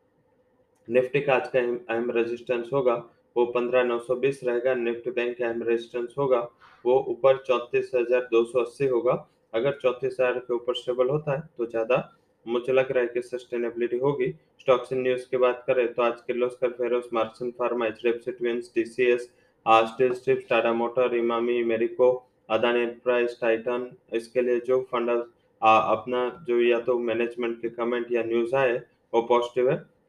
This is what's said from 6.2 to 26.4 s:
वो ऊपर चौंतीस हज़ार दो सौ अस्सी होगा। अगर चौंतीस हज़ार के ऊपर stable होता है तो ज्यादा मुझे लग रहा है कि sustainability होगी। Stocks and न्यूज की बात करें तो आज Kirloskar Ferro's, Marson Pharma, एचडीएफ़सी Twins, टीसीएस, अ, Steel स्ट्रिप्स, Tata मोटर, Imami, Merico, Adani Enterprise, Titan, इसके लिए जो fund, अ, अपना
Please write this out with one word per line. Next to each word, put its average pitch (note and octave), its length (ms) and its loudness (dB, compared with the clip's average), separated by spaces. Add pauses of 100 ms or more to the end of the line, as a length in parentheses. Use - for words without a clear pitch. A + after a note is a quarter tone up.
वो C3 220 4
ऊपर C3+ 280 4
चौंतीस C3 580 -2
हज़ार B2 260 2
दो A#2 240 2
सौ A#2+ 160 -2
अस्सी C#3 260 -4
होगा। B2+ 420 0 (260)
अगर B2+ 180 0
चौंतीस B2+ 480 -2
हज़ार B2 180 2
के B2 160 -4
ऊपर A#2+ 200 -2
stable B2+ 340 0
होता D3+ 280 -2
है D#3+ 60 -6 (160)
तो A#2 80 -4
ज्यादा A2+ 500 -2 (320)
मुझे A#2+ 240 -2
लग C3 200 2
रहा B2+ 100 0
है A#2+ 60 -2
कि B2 140 -6
sustainability A#2+ 760 -6
होगी। C3 360 -2 (260)
Stocks - 280 2
and C3 100 -4
न्यूज B2+ 260 -2
की - 120 -4
बात B2 300 2
करें B2+ 260 2
तो B2 100 -2
आज A#2 100 2
Kirloskar A#2+ 600 -2
Ferro's, A#2+ 420 -2
Marson A#2 380 -2 (100)
Pharma, A#2+ 220 0
एचडीएफ़सी A#2 480 -2
Twins, A#2+ 420 -4
टीसीएस, A#2+ 600 0 (320)
अ, A2+ 180 6
Steel B2 300 0
स्ट्रिप्स, B2+ 340 -2
Tata A#2 240 2
मोटर, A#2 420 0
Imami, A#2 500 0
Merico, A#2 680 0 (200)
Adani A#2+ 300 2
Enterprise, A#2+ 600 -2
Titan, B2 560 -2 (160)
इसके A#2 300 -2
लिए B2 180 0
जो B2+ 200 0 (120)
fund, A#2+ 180 -2
अ, A#2 140 0 (380)
अपना A2+ 880 2